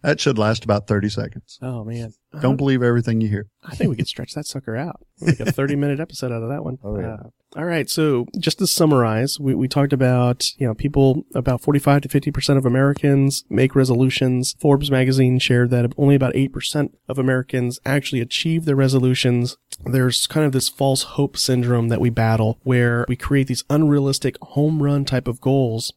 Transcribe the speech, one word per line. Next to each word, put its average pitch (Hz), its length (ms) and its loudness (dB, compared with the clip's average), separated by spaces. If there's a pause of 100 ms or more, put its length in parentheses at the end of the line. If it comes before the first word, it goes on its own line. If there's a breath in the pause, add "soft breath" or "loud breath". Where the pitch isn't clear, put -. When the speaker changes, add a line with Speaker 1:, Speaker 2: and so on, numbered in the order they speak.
Speaker 1:
That 151 180 2
should 131 160 0
last 110 280 0
about 104 220 0
thirty 104 220 0
seconds. - 540 -10
Speaker 2:
Oh, 127 200 -8
man. 113 300 -10 (300)
Speaker 1:
Don't 127 100 2
Speaker 2:
Uh, 135 40 0
Speaker 1:
believe 135 260 0
everything 117 400 0
you 107 80 0
hear. 104 160 -4 (160)
Speaker 2:
I - 120 -16
think - 140 -2
we 127 80 -2
could - 100 -4
stretch - 280 -12
that 151 120 -8
sucker 113 300 -10
out. 151 240 -8 (180)
Make - 220 0
a - 100 -4
thirty 143 260 -2
minute 143 220 -2
episode 143 320 -8
out 117 120 -6
of 113 80 -8
that 143 120 -8
one. 127 220 -8
Speaker 1:
Oh, 104 160 -6
yeah. 113 140 -8
Speaker 2:
Uh, 104 140 -18 (280)
all 147 80 -6
right. 170 240 -2
So 143 380 0 (120)
just - 200 -2
to 190 80 0
summarize, 127 760 2
we, 135 140 0
we 120 120 0
talked 139 280 0
about, 123 500 2 (140)
you 135 80 -2
know, 113 80 -2
people, 139 500 2 (100)
about 127 280 -2
forty-five 143 400 2
to 135 80 -10
fifty 147 200 0
percent 143 280 0
of 131 80 0
Americans 139 840 2
make - 260 2
resolutions. 131 840 2
Forbes 143 300 2
magazine 131 480 2
shared 123 320 2
that 120 260 0
only 143 200 4
about 135 200 2
eight 131 160 0
percent 147 420 -4 (140)
of 131 100 -4
Americans 127 680 -2
actually 135 340 -2
achieve 160 460 -2
their 139 100 2
resolutions. 127 800 2 (300)
There's 127 400 0
kind 156 180 0
of 143 80 0
this 131 160 -2
false 135 360 0 (120)
hope 143 220 -2
syndrome 120 500 0
that 117 140 0
we 123 80 2
battle 113 520 0
where 120 460 0
we 127 80 -2
create 139 300 0
these 131 240 -6
unrealistic 143 720 0
home 151 400 0
run 143 240 0
type 127 200 -2
of 120 140 -6
goals 127 560 -2